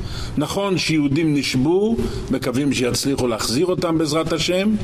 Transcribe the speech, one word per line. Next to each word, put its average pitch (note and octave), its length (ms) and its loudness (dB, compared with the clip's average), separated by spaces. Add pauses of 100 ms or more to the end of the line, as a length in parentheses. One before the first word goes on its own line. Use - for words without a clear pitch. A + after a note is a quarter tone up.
(380)
נכון F#3 400 -2
שיהודים D3+ 560 2
נשבו, E3 640 2 (340)
מקווים C3 420 0
שיצליחו B2+ 540 0
להחזיר A2+ 380 0
אותם E3 320 0
בעזרת D#3+ 360 0
השם, F3+ 360 0 (140)